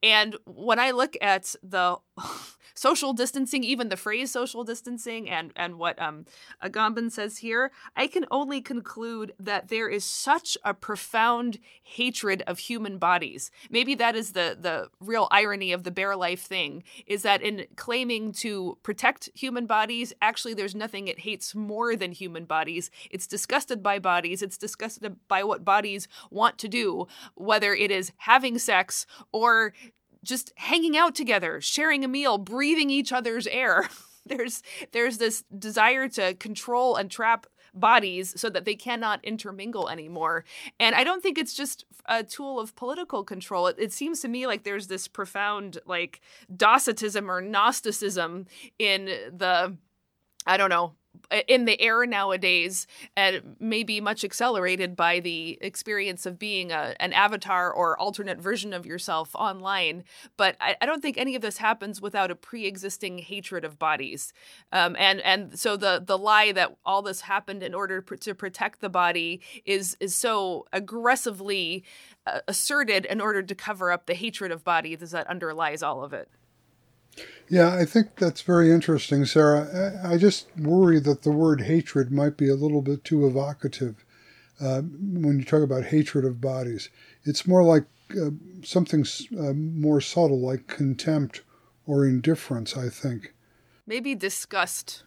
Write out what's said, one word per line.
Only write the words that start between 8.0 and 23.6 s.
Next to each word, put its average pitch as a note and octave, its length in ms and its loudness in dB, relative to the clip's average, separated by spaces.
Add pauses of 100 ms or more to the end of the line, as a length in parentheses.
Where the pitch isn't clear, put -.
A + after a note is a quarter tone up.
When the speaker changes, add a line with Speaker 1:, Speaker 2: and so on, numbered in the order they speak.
Speaker 1:
can F4 240 -2
only C#4 300 -2
conclude A3+ 760 -10
that G3 300 -6
there A3+ 200 -2
is G3+ 160 -4
such - 600 -2
a G#3 100 -2
profound A3+ 840 -2 (240)
hatred G#3 640 -2
of F3 140 -6
human G#3+ 380 -8
bodies. E3+ 520 -2 (180)
Maybe A#3+ 280 0
that A#3 180 2
is A3 180 -6
the, E3+ 280 -2
the D#3+ 300 -4 (100)
real G#3+ 320 0
irony G3+ 400 2
of F3+ 100 -4
the F3 80 -8
bare F#3+ 240 -2
life F3+ 280 -4
thing, D3+ 420 -8 (220)
is G3+ 160 -6
that G3+ 200 2
in G#3 320 -6
claiming A#3 600 -4
to G3 500 -6
protect - 500 -2
human B3 320 -6
bodies, A3+ 460 -2 (100)
actually G#3+ 320 -2
there's G3 200 -6
nothing G#3 340 -10
it - 120 -8
hates G3+ 340 -10
more G#3+ 420 -4
than F#3 160 -6
human E3+ 320 -12
bodies. D#3+ 460 -4 (200)
It's - 160 -10
disgusted B3 560 -4